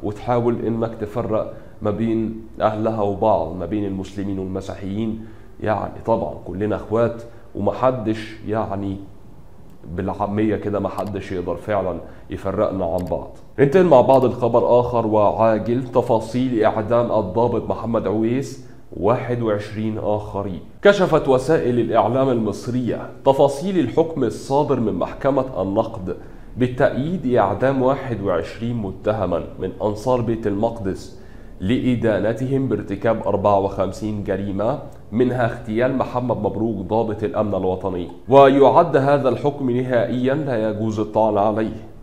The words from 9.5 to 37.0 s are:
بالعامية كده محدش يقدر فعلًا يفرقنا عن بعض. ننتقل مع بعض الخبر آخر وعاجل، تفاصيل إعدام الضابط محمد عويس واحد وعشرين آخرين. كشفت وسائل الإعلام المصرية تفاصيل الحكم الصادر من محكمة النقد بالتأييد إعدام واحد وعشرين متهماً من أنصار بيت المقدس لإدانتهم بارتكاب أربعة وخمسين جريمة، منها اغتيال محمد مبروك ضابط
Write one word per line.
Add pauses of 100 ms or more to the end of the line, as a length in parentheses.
بالعامية
كده
محدش
يقدر
فعلًا (340)
يفرقنا
عن
بعض. (300)
ننتقل
مع
بعض
الخبر
آخر
وعاجل،
تفاصيل
إعدام
الضابط
محمد
عويس (300)
واحد
وعشرين
آخرين. (220)
كشفت
وسائل
الإعلام
المصرية (140)
تفاصيل
الحكم
الصادر
من
محكمة
النقد (400)
بالتأييد
إعدام
واحد
وعشرين
متهماً (140)
من (100)
أنصار
بيت
المقدس (400)
لإدانتهم
بارتكاب
أربعة
وخمسين
جريمة، (340)
منها
اغتيال
محمد
مبروك
ضابط